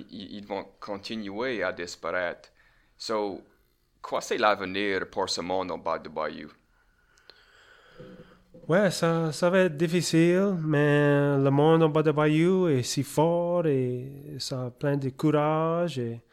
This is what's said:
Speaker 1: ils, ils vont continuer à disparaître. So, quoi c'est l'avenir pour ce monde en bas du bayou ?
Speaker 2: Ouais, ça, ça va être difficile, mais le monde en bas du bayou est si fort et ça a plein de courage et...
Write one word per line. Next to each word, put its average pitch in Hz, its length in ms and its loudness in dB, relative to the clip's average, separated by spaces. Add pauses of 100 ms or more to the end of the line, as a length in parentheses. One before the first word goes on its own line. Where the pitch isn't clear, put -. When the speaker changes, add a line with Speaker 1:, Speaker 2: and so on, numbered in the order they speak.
Speaker 1:
ils, 98 280 -16
ils 101 80 -16
vont 98 200 -10 (140)
continuer 107 840 -8
à 90 80 -2
disparaître. 87 760 -8 (480)
So, 104 440 -6 (600)
quoi - 200 -6
c'est 208 160 -6
l'avenir 98 720 0
pour 95 200 -4
ce - 120 -4
monde 90 300 -4
en 82 60 -8
bas 80 220 -6
du 80 100 -14
bayou ? 78 400 -8 (2250)
Speaker 2:
Ouais, 185 240 2
ça, 165 400 0
ça 175 180 0
va 185 120 4
être 170 160 2
difficile, 175 840 2
mais 147 760 4
le 139 120 4
monde 156 340 6
en 160 60 4
bas 156 140 2
du 156 100 4
bayou 160 540 4
est 131 160 2
si - 200 -2
fort 175 640 0
et 135 720 -2
ça 127 300 -6
a - 20 -6
plein 143 260 -2
de 135 140 -2
courage 156 880 0
et... 117 240 -6 (120)